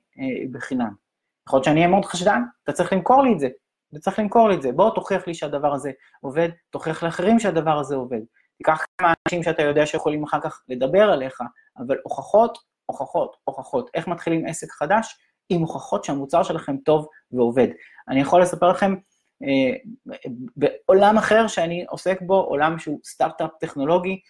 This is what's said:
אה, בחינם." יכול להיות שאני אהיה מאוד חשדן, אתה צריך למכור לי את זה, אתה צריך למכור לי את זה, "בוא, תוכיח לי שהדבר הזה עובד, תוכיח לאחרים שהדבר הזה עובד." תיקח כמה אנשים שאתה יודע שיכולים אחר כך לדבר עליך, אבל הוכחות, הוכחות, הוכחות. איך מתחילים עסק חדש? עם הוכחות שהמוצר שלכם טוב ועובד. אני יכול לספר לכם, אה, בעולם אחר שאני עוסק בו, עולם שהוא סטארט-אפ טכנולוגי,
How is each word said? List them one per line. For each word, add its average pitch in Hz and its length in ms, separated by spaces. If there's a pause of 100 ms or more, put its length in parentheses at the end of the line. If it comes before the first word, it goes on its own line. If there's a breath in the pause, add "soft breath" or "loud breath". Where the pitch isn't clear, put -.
(200)
אה, 131 60 (260)
בחינם." 117 420 (540)
יכול 135 100
להיות 131 80
שאני 156 140
אהיה 175 100
מאוד 190 160
חשדן, 170 360 (220)
אתה 143 80
צריך 175 220
למכור 247 300
לי 247 100
את 160 60
זה, 139 80 (440)
אתה 151 80
צריך 196 200
למכור 214 300
לי 185 60
את 143 60
זה, 131 100
"בוא, 180 180
תוכיח 180 380
לי 170 60
שהדבר 147 400
הזה 139 180 (300 soft breath)
עובד, 156 280 (200)
תוכיח - 340
לאחרים 180 360
שהדבר 160 400
הזה 143 160
עובד." 123 240 (380)
תיקח - 280 (120)
כמה 170 160 (120)
אנשים 170 180
שאתה 160 200
יודע 147 220
שיכולים 151 380
אחר 147 160
כך - 300
לדבר 151 420
עליך, 131 300 (360 soft breath)
אבל 131 260
הוכחות, - 540 (280)
הוכחות, - 580
הוכחות. 135 500
איך 165 140
מתחילים 165 400
עסק - 240
חדש? 202 460 (320)
עם 175 120
הוכחות - 420
שהמוצר 143 400
שלכם 156 340
טוב 151 300 (240 soft breath)
ועובד. 120 360 (400 loud breath)
אני 131 140
יכול 175 200
לספר 175 280
לכם, 190 260 (480)
אה, 135 320 (1120)
בעולם 202 300
אחר 214 300
שאני 170 420
עוסק 185 320
בו, 185 140
עולם 160 440
שהוא 151 260
סטארט-אפ 160 440 (100)
טכנולוגי, 170 600 (100)